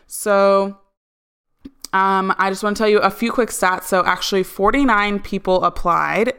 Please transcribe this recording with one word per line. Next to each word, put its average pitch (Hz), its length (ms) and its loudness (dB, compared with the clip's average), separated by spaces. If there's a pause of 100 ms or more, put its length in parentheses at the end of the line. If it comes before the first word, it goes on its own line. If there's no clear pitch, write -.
So 196 720 2 (1160)
um, 190 460 0
I 196 120 0
just 190 120 -6
wanna 208 140 -2
tell 214 120 0
you 208 100 4
a 196 120 4
few 233 220 -4
quick 226 180 0
stats. 185 340 -2
So 185 200 0
actually 185 380 0
forty-nine 208 760 0
people 185 440 -2
applied 175 760 0